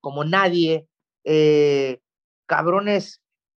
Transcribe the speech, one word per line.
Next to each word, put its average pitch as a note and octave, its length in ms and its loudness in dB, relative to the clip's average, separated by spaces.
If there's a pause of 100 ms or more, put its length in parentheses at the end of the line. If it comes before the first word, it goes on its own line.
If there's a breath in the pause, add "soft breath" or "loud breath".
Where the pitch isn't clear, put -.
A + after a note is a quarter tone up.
como C#3+ 220 -8
nadie, E3+ 640 0 (440)
eh, D3 680 2 (460)
cabrones F#3+ 720 -2 (380)